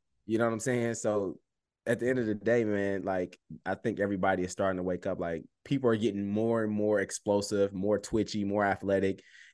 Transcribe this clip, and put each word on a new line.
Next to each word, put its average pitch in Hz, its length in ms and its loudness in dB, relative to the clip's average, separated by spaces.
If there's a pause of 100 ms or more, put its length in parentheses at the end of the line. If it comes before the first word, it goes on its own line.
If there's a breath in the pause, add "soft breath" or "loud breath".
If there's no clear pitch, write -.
(260)
You 110 120 0
know 117 80 4
what 113 80 2
I'm 110 60 -4
saying? 117 360 0
So 104 440 -2 (460)
at 120 140 0
the 117 100 0
end 127 100 2
of 120 60 0
the 107 100 0
day, 113 300 2
man, 98 380 -2
like, 92 360 -4 (260)
I 95 100 -2
think 101 240 -4
everybody 95 440 0
is 90 80 -4
starting 95 260 0
to 90 60 -4
wake 90 240 -4
up. 92 120 -4
Like, 85 240 -4 (200)
people 135 260 2
are 113 60 6
getting 101 340 0
more 110 340 0
and 107 80 -2
more 104 280 2
explosive, 101 720 0
more 98 260 0
twitchy, 104 440 -2
more 101 220 2
athletic, 98 580 0 (300 loud breath)